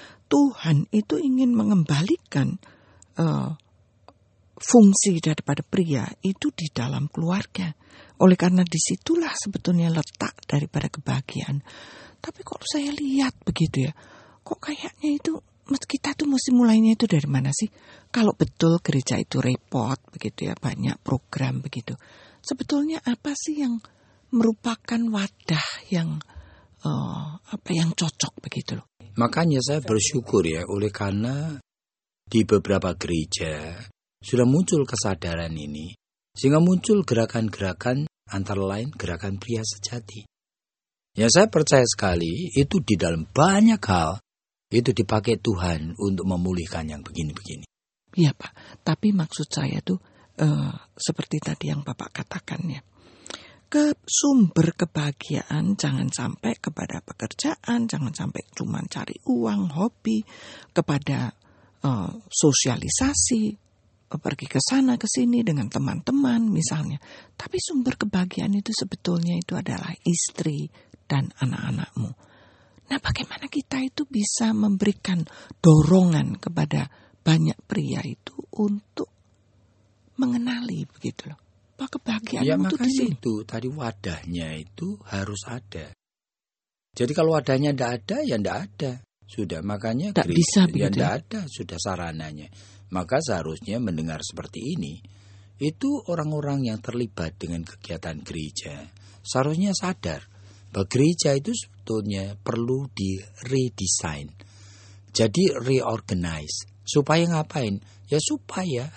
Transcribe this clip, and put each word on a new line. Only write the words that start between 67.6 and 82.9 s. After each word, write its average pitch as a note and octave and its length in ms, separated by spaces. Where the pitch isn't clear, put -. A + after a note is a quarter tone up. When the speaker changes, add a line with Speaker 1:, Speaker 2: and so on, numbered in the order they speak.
Speaker 1:
sumber C4 360
kebahagiaan F#3 600
itu G3+ 160
sebetulnya F3 640
itu F3 160
adalah - 400
istri D#3 640
dan C#3 240
anak-anakmu. - 880
Nah, C#4 80
bagaimana - 480
kita C4+ 400
itu C#4+ 240
bisa A3 400
memberikan G3+ 720
dorongan D#3 800
kepada D3+ 480
banyak D#3+ 480
pria - 320
itu - 320
untuk G#3 560
mengenali A#3+ 720
begitu - 400
loh, D3 100
bahwa C4+ 160
kebahagiaanmu A3+ 560
Speaker 2:
Ya, E3+ 80
Speaker 1:
itu F#3+ 80
di - 0
Speaker 2:
makanya C4 400